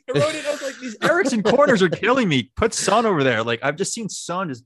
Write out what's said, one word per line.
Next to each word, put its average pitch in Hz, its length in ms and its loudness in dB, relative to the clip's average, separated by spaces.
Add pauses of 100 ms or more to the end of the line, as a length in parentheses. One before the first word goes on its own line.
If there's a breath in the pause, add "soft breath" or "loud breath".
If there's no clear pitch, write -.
I 262 100 0
wrote 311 160 0
it. 294 120 -8
I 294 60 -4
was 285 100 -8
like, 269 180 -10
"These 247 220 -12
Eriksen 277 400 2
corners 196 400 4
are 185 60 4
killing 226 400 0
me." 135 280 0
Put 220 160 0
Son 220 320 0
over 170 200 2
there. 117 180 2
Like, 117 200 -2
I've 143 140 0
just 185 160 -4
seen 226 160 -8
Son 180 400 -8
just 117 180 -10